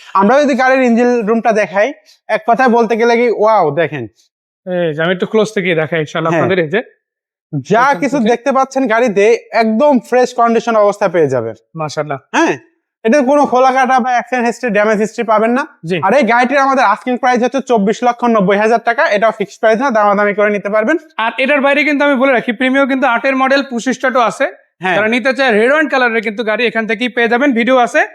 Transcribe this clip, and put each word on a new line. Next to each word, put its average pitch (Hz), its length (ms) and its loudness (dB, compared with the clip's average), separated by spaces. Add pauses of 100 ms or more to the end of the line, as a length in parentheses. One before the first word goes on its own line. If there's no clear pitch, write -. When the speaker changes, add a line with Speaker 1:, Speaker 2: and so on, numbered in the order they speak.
(140)
Speaker 1:
আমরা 220 300 4
যদি 285 100 0
গাড়ির 262 280 2
ইঞ্জিন 240 460 2
রুমটা 233 240 0
দেখাই, 208 420 0 (340)
এক 214 200 -4
কথায় 240 220 2
বলতে 226 260 2
গেলে 233 220 2
কি, 240 120 2
ওয়াও, 190 460 2
দেখেন। 147 320 -4 (600)
Speaker 2:
এই 175 260 -4
যে 156 100 -4
আমি 180 100 0
একটু 190 120 -4
ক্লোজ 214 280 -2
থেকে 180 220 -2
দেখাই 156 240 -2
ইনশাআল্লাহ 165 320 -4
Speaker 1:
হ্যাঁ। 175 120 0
Speaker 2:
আপনাদের, 180 200 0
এই 151 60 -6
যে 196 120 -2 (800)
Speaker 1:
যা 196 220 0
Speaker 2:
দেখেন 269 180 2
Speaker 1:
কিছু 277 180 -2
Speaker 2:
কিছু। 226 120 0
Speaker 1:
দেখতে 233 220 0
পাচ্ছেন 262 360 -2
গাড়িতে, 220 500 2 (140)
একদম 226 480 2
ফ্রেশ 247 340 0
কন্ডিশন 233 420 0
অবস্থায় 208 360 2
পেয়ে 165 160 2
যাবেন। 117 260 -4 (220)
Speaker 2:
মাশাআল্লাহ। 151 420 -8 (140)
Speaker 1:
হ্যাঁ, 240 260 0 (460)
এটা 269 180 2
কোনো 277 240 2
খোলা 254 260 2
কাটা 262 280 2
বা 240 100 -4
অ্যাক্সিডেন্ট 240 380 -2
হিস্ট্রি, 240 220 -6
ড্যামেজ 208 280 0
হিস্ট্রি 220 260 -4
পাবেন 220 280 0
না। 277 160 -2 (180)
Speaker 2:
জি। 170 180 -4
Speaker 1:
আর 196 100 0
এই 277 100 4
গাড়িটির 240 340 0
আমাদের 269 280 2
আস্কিং 214 320 -2
প্রাইস 247 260 0
হচ্ছে 254 180 -2
চব্বিশ 220 420 0
লক্ষ 240 200 -2
নব্বই 208 340 2
হাজার 220 280 2
টাকা, 240 240 0
এটাও 208 220 0
ফিক্সড - 280 -10
প্রাইস 220 200 2
না, 277 100 -2
দামাদামি 208 440 0
করে 208 160 0
নিতে 208 200 -4
পারবেন। 220 280 0 (200)
Speaker 2:
আর 226 200 -2
এটার 269 240 0
বাইরে 277 220 2
কিন্তু 294 220 0
আমি 285 100 2
বলে 269 160 2
রাখি, 233 200 -2
প্রিমিও 262 360 0
কিন্তু 262 200 0
আটের 262 280 0
মডেল, 262 280 0
পঁচিশটা 254 480 -4
তো 240 80 0
আছে। 247 320 -2 (280)
Speaker 1:
হ্যাঁ। 180 160 -2
Speaker 2:
যারা 208 120 0
নিতে 240 260 0
চায় 262 180 0
রেড 220 200 2
ওয়াইন 302 180 0
কালারের 240 320 0
কিন্তু 220 220 -6
গাড়ি 214 220 -2
এখান 220 220 -2
থেকেই 226 220 -4
পেয়ে 233 180 0
যাবেন। 247 260 0
ভিডিও 240 240 2
আছে 285 380 2